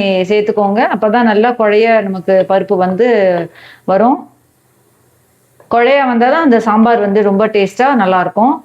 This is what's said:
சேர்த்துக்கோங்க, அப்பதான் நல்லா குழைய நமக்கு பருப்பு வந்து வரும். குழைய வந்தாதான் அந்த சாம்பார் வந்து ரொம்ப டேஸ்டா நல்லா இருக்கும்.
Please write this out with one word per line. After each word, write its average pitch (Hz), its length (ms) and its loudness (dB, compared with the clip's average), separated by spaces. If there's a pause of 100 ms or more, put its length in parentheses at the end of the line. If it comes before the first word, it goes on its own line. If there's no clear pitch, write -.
(300)
சேர்த்துக்கோங்க, 208 500 0 (140)
அப்பதான் 220 360 0
நல்லா 214 280 2
குழைய 214 300 2 (180)
நமக்கு 190 280 -4 (180)
பருப்பு 190 320 0
வந்து 185 240 0 (800)
வரும். 220 260 2 (1600)
குழைய 254 260 2 (120)
வந்தாதான் 262 340 0
அந்த 226 220 2
சாம்பார் 220 380 2
வந்து 202 220 0
ரொம்ப 208 300 0
டேஸ்டா 202 320 0 (140)
நல்லா 185 200 0
இருக்கும். 233 400 -2